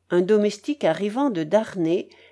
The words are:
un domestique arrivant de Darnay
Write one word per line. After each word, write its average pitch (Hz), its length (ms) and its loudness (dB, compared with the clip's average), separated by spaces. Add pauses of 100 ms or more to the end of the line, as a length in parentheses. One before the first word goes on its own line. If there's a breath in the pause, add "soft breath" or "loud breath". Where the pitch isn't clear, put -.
un 180 140 2
domestique 208 600 0
arrivant 208 480 0
de 165 140 -2
Darnay 185 640 -2 (240 soft breath)